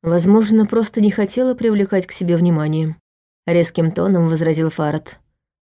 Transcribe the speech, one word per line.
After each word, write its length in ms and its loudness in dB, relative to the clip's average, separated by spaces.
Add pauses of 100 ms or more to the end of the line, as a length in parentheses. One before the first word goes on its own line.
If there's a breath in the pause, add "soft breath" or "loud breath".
Возможно, 640 2
просто 340 -2
не 100 4
хотела 440 -2
привлекать 520 -2
к 60 -20
себе 240 -2
внимание, 600 0 (500)
резким 440 0
тоном 380 0
возразил 420 -2
Фарад. 480 -6 (600)